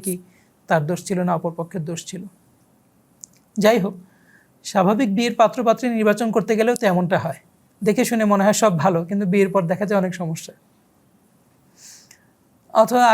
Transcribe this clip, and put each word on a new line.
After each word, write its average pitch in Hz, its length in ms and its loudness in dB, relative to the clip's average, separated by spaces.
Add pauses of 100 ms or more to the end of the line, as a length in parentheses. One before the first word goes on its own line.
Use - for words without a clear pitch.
কি 185 80 -4 (560)
তার 165 200 2
দোষ 175 180 -4
ছিল 180 200 -4
না 180 100 0
অপর 165 220 -6
পক্ষের 165 300 -10
দোষ 165 100 -10 (100)
ছিল। 185 140 -14 (1400)
যাই 226 200 4
হোক, 196 120 -4 (680)
স্বাভাবিক 208 520 2
বিয়ের 240 240 -2
পাত্রপাত্রী 220 440 0 (120)
নির্বাচন 214 380 0
করতে 220 240 0
গেলেও 233 220 2
তো 233 100 0
এমনটা 180 340 0
হয়, 160 140 -10 (420)
দেখে 214 280 2
শুনে 226 140 0 (100)
মনে 196 120 2
হয় 208 180 4
সব 208 100 4 (100)
ভালো, 180 160 2 (100)
কিন্তু 202 220 -2
বিয়ের 196 220 4
পর 196 80 2 (100)
দেখা 185 180 -4
যায় 208 120 0
অনেক 185 200 -2
সমস্যা। 160 320 -10 (2250)
অথবা 240 400 4